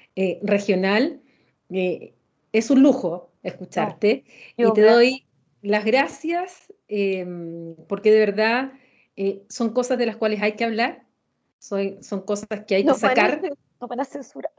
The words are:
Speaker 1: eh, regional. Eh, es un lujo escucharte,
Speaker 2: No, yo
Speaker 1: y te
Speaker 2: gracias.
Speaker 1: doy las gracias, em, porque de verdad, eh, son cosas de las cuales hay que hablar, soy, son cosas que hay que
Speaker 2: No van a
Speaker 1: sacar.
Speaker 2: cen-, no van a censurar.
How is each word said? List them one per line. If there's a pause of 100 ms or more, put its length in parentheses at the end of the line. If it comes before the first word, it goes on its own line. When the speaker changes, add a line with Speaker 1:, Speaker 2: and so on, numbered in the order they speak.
(160)
Speaker 1:
eh,
regional. (520)
Eh, (400)
es
un
lujo (120)
escucharte, (340)
Speaker 2:
No,
yo
Speaker 1:
y
te
Speaker 2:
gracias.
Speaker 1:
doy (360)
las
gracias, (140)
em, (120)
porque
de
verdad, (420)
eh,
son
cosas
de
las
cuales
hay
que
hablar, (520)
soy,
son
cosas (180)
que
hay
que
Speaker 2:
No
van
a
Speaker 1:
sacar.
Speaker 2:
cen-, (220)
no
van
a
censurar.